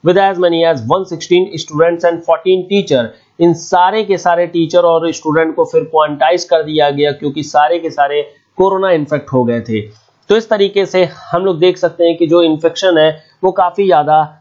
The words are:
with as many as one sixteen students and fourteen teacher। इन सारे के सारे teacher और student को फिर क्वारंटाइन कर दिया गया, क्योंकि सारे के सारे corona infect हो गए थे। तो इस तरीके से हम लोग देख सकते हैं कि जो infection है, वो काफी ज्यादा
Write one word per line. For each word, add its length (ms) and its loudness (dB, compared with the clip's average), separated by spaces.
with 160 4
as 160 0
many 280 0
as 220 0
one 180 0
sixteen 420 0
students 460 -2
and 200 0
fourteen 500 0
teacher। 320 0
इन 140 4
सारे 500 0
के 140 -2
सारे 300 0
teacher 340 0
और 300 2
student 440 -2
को 100 2
फिर 180 -2
क्वारंटाइन 540 0
कर 140 2
दिया 260 0
गया, 220 0
क्योंकि 320 -6
सारे 360 0
के 100 -6
सारे 320 -2
corona 340 0
infect 420 -2
हो 100 2
गए 180 -2
थे। 200 -6
तो 60 4
इस 140 -2
तरीके 360 0
से 240 0
हम 140 -2
लोग 140 -2
देख 180 2
सकते 280 -2
हैं 120 0
कि 100 0
जो 140 4
infection 560 0
है, 260 2
वो 80 2
काफी 340 -2
ज्यादा 560 2